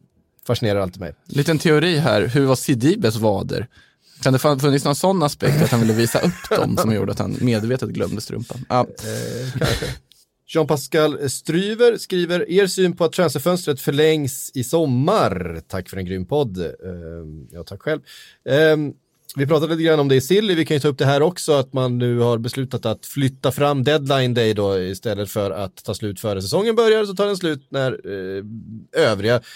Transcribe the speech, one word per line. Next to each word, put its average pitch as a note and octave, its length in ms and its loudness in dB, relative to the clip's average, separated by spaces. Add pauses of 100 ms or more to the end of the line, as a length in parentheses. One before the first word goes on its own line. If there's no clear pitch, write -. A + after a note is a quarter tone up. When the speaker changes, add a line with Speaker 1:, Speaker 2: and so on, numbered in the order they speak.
(480)
Speaker 1:
fascinerar G#2+ 320 0
alltid F#2+ 200 -4
mig. E2 140 -10 (140)
Speaker 2:
Liten C#3+ 320 0
teori D#3 380 4
här. A2+ 300 2
Hur C3+ 180 2
var C3 100 4
Sidibes C3 600 2
vader? F#2+ 520 -2 (560)
Kan C3+ 100 4
det B2+ 60 4
fa-, D3 200 2
funnits C#3 260 2
någon C#3+ 100 2
sån F#3 280 2
aspekt D3 400 0
att - 80 2
han A#2 100 4
ville A2 120 4
visa A#2 260 2
upp - 380 -4
dem C3 200 0
som A#2+ 160 2
gjorde G2 180 -2
att - 80 -6
han G2 220 -4
medvetet A#2 480 0
glömde G2+ 320 -4
strumpan? A#2 480 -10
Ja. B2 120 2
Speaker 1:
Eh, A#2+ 800 -6
kanske. - 260 0 (600)
Jean-Pascal D3+ 840 0
Stryver G#3 680 0
skriver, F3 540 -2
er F#3+ 160 4
syn F3+ 280 0
på F3+ 100 0
att D#3 60 2
transferfönstret D#3 680 0
förlängs D3+ 720 0
i C3 100 -2
sommar. B2 1040 0
Tack F#2 220 -8
för F#2 80 -10
en F#2+ 80 -6
grym F#2 200 -6
podd. C3+ 340 -2
Ehm, E2 920 -10
ja, E2+ 120 -14
tack - 180 -16
själv. D3+ 180 -4 (500)
Ehm, D3+ 440 4 (420)
vi C3+ 120 0
pratade D#3 280 2
lite D#3+ 80 -2
grann D#3 160 4
om C#3+ 80 4
det C3+ 80 4
i B2+ 60 4
Silly. G3 340 2
Vi D#3+ 100 2
kan D#3 120 0
ju C3+ 40 -2
ta D3+ 60 2
upp C#3+ 100 0
det - 80 0
här C#3 160 4
också, D#3+ 320 2
att C3+ 200 0
man B2+ 240 0
nu A#2+ 220 0
har A#2+ 180 2
beslutat B2+ 480 -6
att A2 200 -4
flytta C3+ 460 -2
fram C#3+ 320 2
deadline C3+ 500 2
day A2+ 200 2
då, G2 260 0
istället G2 520 -4
för G2+ 200 -2
att F#2+ 320 -8
ta A2 100 -6
slut G2+ 260 -8
före G2+ 220 -4
säsongen G3+ 340 0
börjar, A3 300 4
så G3 100 -6
tar G3+ 120 0
den G3+ 100 -2
slut D#3 320 -4
när, C3 220 -2
eh, G2 520 -8 (680)
övriga, G#2+ 240 2 (200)